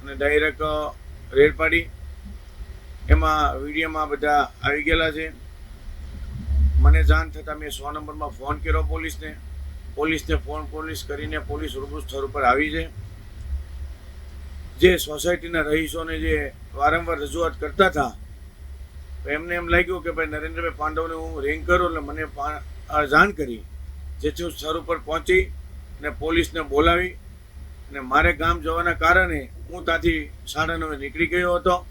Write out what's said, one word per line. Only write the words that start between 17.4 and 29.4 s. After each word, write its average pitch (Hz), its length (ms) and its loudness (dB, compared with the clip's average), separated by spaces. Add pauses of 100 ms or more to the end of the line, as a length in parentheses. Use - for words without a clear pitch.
કરતા 151 260 4
હતા, 143 260 2 (1120)
તો 139 60 -8
એમને 170 240 -2
એમ 175 140 -2
લાગ્યું 175 340 2
કે 165 80 -4
ભાઈ 160 160 -2
નરેન્દ્રભાઈ 160 500 -6
પાંડવને 160 380 -4
હું 160 280 -6
રિંગ 151 240 -2
કરું, 175 220 4
એટલે 160 120 -2
મને 151 240 -6
પા-, 147 380 -6 (280)
આ 151 140 2
જાણ 156 260 6
કરી, 123 340 -6 (560)
જેથી 156 220 -2
હું 165 100 -6
સ્થળ 156 260 -4
ઉપર 165 200 -2
પહોંચી - 460 2 (540)
અને 151 120 -6
પોલીસને 165 500 0
બોલાવી 170 500 4 (800)
અને 143 100 -10
મારે 147 320 4
ગામ 165 280 0
જવાના 165 320 0
કારણે 165 580 4 (200)